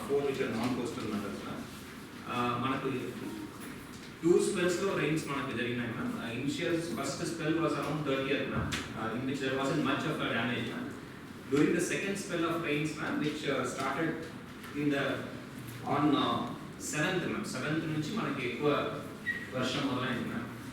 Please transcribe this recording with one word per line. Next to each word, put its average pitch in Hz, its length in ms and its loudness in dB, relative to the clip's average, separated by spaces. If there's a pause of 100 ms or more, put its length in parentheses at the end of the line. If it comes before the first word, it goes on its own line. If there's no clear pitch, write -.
four 143 180 4
which 131 160 0
are 123 80 0
non-coastal 117 640 0
mandals, 104 340 -4
ma'am. - 160 -6 (720)
Uh, 123 200 0 (120)
మనకు 135 260 0 (1300)
two 175 140 8 (120)
spells 180 340 4
లో 196 80 2 (100)
రెయిన్స్ 151 300 2
మనకు 127 300 -2
జరిగినాయి, 120 360 0
ma'am. 123 140 -2 (100)
Uh, 117 80 -4 (120)
initial 165 360 2 (220)
first 147 340 -2
spell 156 320 0
was 143 160 2
around 147 300 -2
thirtieth, 135 420 2
ma'am, - 160 0 (300)
uh, 110 180 -2
in 131 140 -2
which - 160 -2
there 135 160 2
wasn't 147 280 2
much 127 220 0
of 139 140 -2
a 131 100 0
damage, 120 380 0
ma'am. - 120 -4 (680)
During 147 240 8
the 160 140 2
second 190 240 0 (100)
spell 165 240 0
of 165 60 0 (120)
rains, 151 320 2
ma'am, 156 240 0
which, - 180 0 (140)
uh, 123 80 0 (100)
started - 400 0 (680)
in 147 140 4
the, 131 100 2 (880)
on, 147 180 8 (120)
uh, - 120 2 (420)
సెవెంత్ 165 460 2
మ్యామ్, 110 180 0
సెవెంత్ 156 420 0
నుంచి 156 300 0
మనకి 127 300 0
ఎక్కువ 131 220 2 (880)
వర్షం 139 320 0
మొదలైంది 120 420 0
మ్యామ్. - 160 -2 (280)